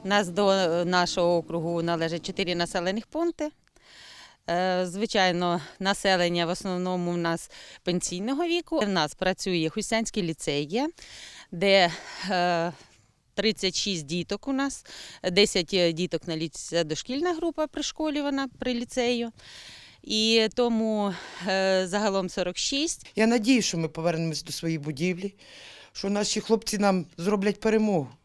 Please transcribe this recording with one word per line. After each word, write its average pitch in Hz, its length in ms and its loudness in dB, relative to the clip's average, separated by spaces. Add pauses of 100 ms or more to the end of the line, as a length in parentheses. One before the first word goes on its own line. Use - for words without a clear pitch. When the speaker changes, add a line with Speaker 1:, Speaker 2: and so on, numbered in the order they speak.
Speaker 1:
У 190 40 -6
нас 202 200 4
до, 190 220 4
е, 175 340 2
нашого 175 520 2
округу 165 460 -2
належать 165 440 -2
чотири 175 280 -2
населених 180 520 -2
пункти. 320 440 -4 (1000)
Е, 185 360 0
звичайно, 180 760 2 (180)
населення 175 680 2
в - 20 -2
основному 180 640 -2
в 175 60 -2
нас 170 340 -2 (320)
пенсійного 196 640 -2
віку. 330 320 -2
В 208 100 2
нас 165 260 0
працює 180 540 -2
Хустянський 220 540 -2
ліцей, 156 600 -2 (720)
де, 185 400 4 (380)
е, 175 420 2 (600)
тридцять 190 420 0
шість 170 300 -2
діток 175 420 -4
у 277 40 -2
нас, 269 340 -4 (460)
десять 180 640 4
діток 165 340 -4
налічується 160 560 -2
дошкільна 277 500 -2
група 320 320 -2
пришколювана 285 840 -4 (100)
при 247 160 -2
ліцею. 240 580 -2 (680)
І 220 520 2
тому, 220 600 2 (340)
е, 190 380 4
загалом 196 420 0
сорок 180 280 -4
шість. - 500 -4 (100)
Speaker 2:
Я 220 100 4
надію, 233 360 4
що - 160 -2
ми 160 100 -2
повернемось 160 540 -2
до - 100 -12
своєї 165 260 -4
будівлі, 170 560 -4 (580)
що - 180 -4
наші 202 300 0
хлопці 220 380 0
нам 190 280 4 (100)
зроблять 202 440 0
перемогу. 214 480 2 (160)